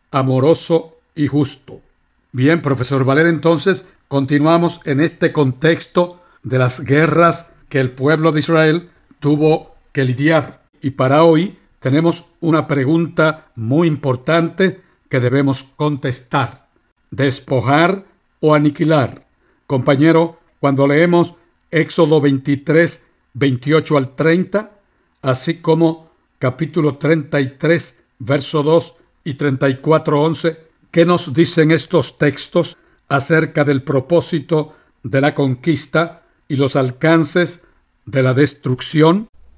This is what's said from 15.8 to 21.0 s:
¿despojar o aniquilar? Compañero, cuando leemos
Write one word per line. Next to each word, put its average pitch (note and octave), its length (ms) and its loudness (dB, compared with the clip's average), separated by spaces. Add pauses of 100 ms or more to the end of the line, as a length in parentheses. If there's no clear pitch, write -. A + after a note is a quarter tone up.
¿despojar C#3 920 0 (360)
o D3+ 140 4
aniquilar? D3 720 0 (400)
Compañero, D3+ 720 2 (220)
cuando C#3 260 0
leemos E3+ 480 2 (360)